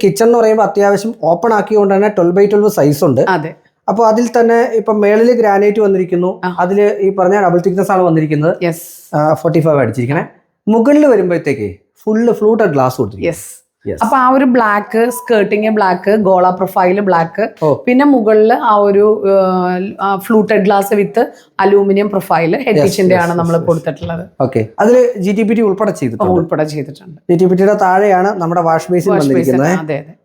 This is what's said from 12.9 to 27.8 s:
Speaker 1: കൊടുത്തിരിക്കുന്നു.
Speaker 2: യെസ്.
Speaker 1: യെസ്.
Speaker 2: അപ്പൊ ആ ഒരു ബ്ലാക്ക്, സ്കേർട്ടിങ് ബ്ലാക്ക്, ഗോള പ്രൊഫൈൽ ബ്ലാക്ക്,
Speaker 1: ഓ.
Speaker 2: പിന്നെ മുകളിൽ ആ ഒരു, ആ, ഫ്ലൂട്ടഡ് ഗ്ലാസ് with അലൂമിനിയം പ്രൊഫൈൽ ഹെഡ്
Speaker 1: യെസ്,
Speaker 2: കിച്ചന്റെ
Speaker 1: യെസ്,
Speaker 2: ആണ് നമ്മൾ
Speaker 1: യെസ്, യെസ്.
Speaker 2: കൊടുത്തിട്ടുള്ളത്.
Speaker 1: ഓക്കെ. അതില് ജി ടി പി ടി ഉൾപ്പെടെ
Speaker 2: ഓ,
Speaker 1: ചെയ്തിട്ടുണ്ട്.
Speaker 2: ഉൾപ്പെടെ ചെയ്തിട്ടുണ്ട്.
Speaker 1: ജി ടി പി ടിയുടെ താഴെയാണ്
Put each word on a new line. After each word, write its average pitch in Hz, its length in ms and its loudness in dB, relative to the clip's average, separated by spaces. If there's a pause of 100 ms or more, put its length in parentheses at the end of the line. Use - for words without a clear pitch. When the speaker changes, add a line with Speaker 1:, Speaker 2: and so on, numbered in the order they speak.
Speaker 1:
കൊടുത്തിരിക്കുന്നു. 120 400 -4
Speaker 2:
യെസ്. - 240 -20 (260)
Speaker 1:
യെസ്. - 160 -8
Speaker 2:
അപ്പൊ 208 140 -2
ആ 254 120 2
ഒരു 269 160 2
ബ്ലാക്ക്, 226 640 0
സ്കേർട്ടിങ് 214 600 -2
ബ്ലാക്ക്, 196 460 0
ഗോള 190 340 2
പ്രൊഫൈൽ 185 500 -2
ബ്ലാക്ക്, 190 500 -2 (140)
Speaker 1:
ഓ. 151 100 2
Speaker 2:
പിന്നെ 247 320 0
മുകളിൽ 220 480 4
ആ 254 220 0
ഒരു, 202 480 2 (800)
ആ, 196 140 -2
ഫ്ലൂട്ടഡ് 214 420 0
ഗ്ലാസ് 196 360 0
with 202 320 0 (340)
അലൂമിനിയം 202 500 2
പ്രൊഫൈൽ 175 460 -2
ഹെഡ് 233 200 -2
Speaker 1:
യെസ്, - 100 2
Speaker 2:
കിച്ചന്റെ 185 300 2
Speaker 1:
യെസ്, 175 80 2
Speaker 2:
ആണ് 170 80 -2
നമ്മൾ 170 220 -2
Speaker 1:
യെസ്, - 20 2
യെസ്. 170 100 -2
Speaker 2:
കൊടുത്തിട്ടുള്ളത്. 165 600 -4 (160)
Speaker 1:
ഓക്കെ. 117 260 -2 (120)
അതില് 240 420 2
ജി 190 100 0
ടി 208 100 -2
പി 220 120 0
ടി 226 80 0
ഉൾപ്പെടെ 202 300 0
Speaker 2:
ഓ, - 20 -8
Speaker 1:
ചെയ്തിട്ടുണ്ട്. 143 400 -2
Speaker 2:
ഉൾപ്പെടെ 165 300 -2
ചെയ്തിട്ടുണ്ട്. 151 720 -8
Speaker 1:
ജി 170 40 2
ടി 185 80 2
പി 185 100 2
ടിയുടെ 196 180 2
താഴെയാണ് 196 600 2